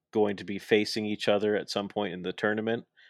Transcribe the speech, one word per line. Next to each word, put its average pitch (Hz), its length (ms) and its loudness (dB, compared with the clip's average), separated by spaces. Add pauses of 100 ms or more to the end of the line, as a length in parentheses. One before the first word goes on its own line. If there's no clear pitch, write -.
(120)
going 104 260 2
to 92 60 -10
be 98 160 -8
facing 107 460 2
each 104 220 -2
other 104 280 4
at 90 140 -4
some 101 180 -2
point 98 260 -2
in 90 80 -8
the 87 120 -4
tournament, 110 520 -2 (240)